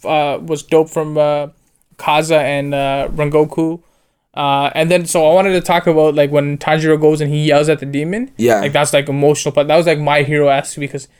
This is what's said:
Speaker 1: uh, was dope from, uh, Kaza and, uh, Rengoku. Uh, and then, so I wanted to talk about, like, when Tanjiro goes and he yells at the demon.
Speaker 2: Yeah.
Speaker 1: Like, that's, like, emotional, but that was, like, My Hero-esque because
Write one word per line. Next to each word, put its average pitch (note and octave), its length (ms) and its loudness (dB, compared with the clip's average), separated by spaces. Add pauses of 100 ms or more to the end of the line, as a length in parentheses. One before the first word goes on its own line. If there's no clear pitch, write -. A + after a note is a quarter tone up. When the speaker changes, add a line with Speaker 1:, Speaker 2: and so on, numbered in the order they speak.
Speaker 1:
uh, D3 360 -2
was D3 220 -6
dope D#3+ 260 2
from, D3+ 300 -6
uh, D3 300 0 (500)
Kaza D#3 400 0
and, C#3+ 340 -2
uh, C#3 400 -2
Rengoku. D3+ 680 -2 (540)
Uh, C#3+ 400 0
and D#3+ 160 0
then, F3 160 2
so D#3+ 220 2
I D#3+ 60 6
wanted F#3+ 180 2
to F3+ 80 0
talk E3+ 280 -2
about, D#3 260 2
like, D3 160 2
when C#3+ 280 -2
Tanjiro D#3 420 0
goes D3+ 200 4
and D3 120 -4
he D3+ 120 -2
yells D3+ 240 2
at D#3 120 2
the C#3+ 60 -10
demon. D#3+ 500 -6
Speaker 2:
Yeah. A2+ 240 2
Speaker 1:
Like, C#3+ 120 -4
that's, D3 200 0
like, C#3+ 160 0
emotional, C#3+ 440 0
but C#3+ 160 0
that D3+ 80 4
was, E3 100 2
like, D#3+ 140 2
My D3 220 2
Hero-esque C#3+ 560 0
because C#3+ 280 -10 (140)